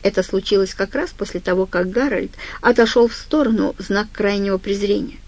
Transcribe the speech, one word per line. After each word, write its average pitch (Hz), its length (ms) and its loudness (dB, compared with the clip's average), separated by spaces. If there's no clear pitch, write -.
Это 190 200 2
случилось 190 520 0
как - 200 -4
раз 320 160 -2
после - 300 -8
того, 185 260 0
как 185 240 -2
Гарольд 233 420 -2
отошёл 233 480 4
в 226 60 -4
сторону 226 640 0
в 202 40 -10
знак 202 300 -2
крайнего 202 460 0
презрения. 202 680 -2